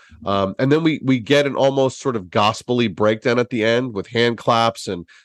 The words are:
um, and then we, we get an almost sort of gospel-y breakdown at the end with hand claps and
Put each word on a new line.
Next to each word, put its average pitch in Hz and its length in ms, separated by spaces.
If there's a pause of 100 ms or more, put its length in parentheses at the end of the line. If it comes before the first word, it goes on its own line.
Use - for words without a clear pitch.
(240)
um, 98 340
and 135 120
then 160 140
we, 160 180
we 131 160
get 143 280
an 131 100
almost 135 440
sort 131 160
of 90 140
gospel-y 113 580
breakdown 110 520
at 117 100
the 110 140
end 117 300
with 92 140
hand 117 300
claps 117 480
and 87 200 (180)